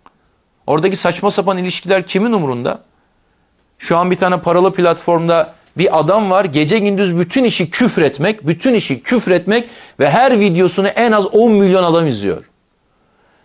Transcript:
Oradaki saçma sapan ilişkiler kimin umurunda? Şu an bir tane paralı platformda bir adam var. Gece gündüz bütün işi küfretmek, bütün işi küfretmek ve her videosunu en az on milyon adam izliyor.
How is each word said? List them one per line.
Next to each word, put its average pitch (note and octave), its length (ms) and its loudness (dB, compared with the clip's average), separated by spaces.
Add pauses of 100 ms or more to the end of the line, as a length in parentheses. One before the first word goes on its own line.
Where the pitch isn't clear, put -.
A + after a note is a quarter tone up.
(680)
Oradaki D#3 300 0
saçma G#3 340 -2
sapan F#3+ 280 -2
ilişkiler F3+ 480 -2
kimin A3 260 -2
umurunda? C#3 480 -4 (1000)
Şu - 180 -2
an F3+ 140 0
bir E3+ 60 0
tane F3+ 240 -2
paralı F3+ 320 2
platformda E3+ 800 0 (240)
bir D#3+ 200 0
adam F#3+ 320 0
var. F#3+ 140 2
Gece D3+ 340 0
gündüz G3 400 0
bütün F3+ 260 0
işi F#3+ 260 0
küfretmek, F#3 760 0
bütün E3+ 280 0
işi C#3+ 280 -2
küfretmek G3+ 640 0 (320)
ve C#3+ 100 2
her A#3+ 300 4
videosunu F#3 480 2
en A3+ 240 0
az G#3 140 2
on A3+ 260 2
milyon G3 300 4
adam E3 240 2
izliyor. G2+ 420 -4 (960)